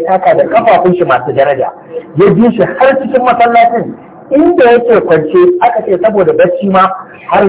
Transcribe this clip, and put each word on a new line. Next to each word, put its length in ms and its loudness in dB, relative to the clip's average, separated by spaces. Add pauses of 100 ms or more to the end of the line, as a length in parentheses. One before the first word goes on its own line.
taka 280 0
da 120 2
kafafun 480 2
shi 100 -2
masu 280 -4
daraja. 360 -2 (460)
Ya 180 2
bi 180 2
shi 120 -4
har 340 0
cikin 260 -2
masallacin 720 0 (380)
inda 400 2
yake 300 2
kwance, 400 0 (200)
aka 220 0
ce 180 -2
saboda 320 0
bacci 360 0
ma 180 2 (400)
har 220 0